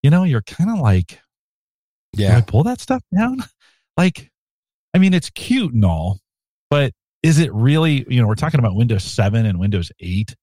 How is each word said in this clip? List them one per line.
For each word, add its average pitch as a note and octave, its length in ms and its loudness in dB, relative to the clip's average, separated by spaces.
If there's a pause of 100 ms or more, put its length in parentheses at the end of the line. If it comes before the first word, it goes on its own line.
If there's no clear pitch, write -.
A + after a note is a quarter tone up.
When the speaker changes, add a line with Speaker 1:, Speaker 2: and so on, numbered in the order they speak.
Speaker 1:
you C#3 80 4
know, F3 140 4
you're C3 180 0
kinda G#3+ 340 -4
like, G2+ 440 0 (920)
Speaker 2:
Yeah. G2 180 0
Speaker 1:
"Do A2+ 60 6
I A#2+ 40 4
pull - 220 0
that A#3+ 180 -4
stuff B3+ 220 -4 (120)
down?" A#3+ 220 0
<laughs> - 600 -14
Like, F#3 340 -2 (600)
I F3+ 40 2
mean, F#3 160 4
it's F3+ 160 -2
cute A#3 440 -4
and G#2+ 120 2
all, E2+ 340 -2 (500)
but C#3+ 220 0 (300)
is D#3 180 4
it D#3 140 0
really, C#3+ 560 0
you B2 120 2
know, A2 60 2
we're A2 80 0
talking D#3 240 -2
about G#2+ 160 0
Windows A2 300 0
seven G#2+ 400 0
and F#2+ 140 -2
Windows F#2+ 420 -2
eight F#2 420 -6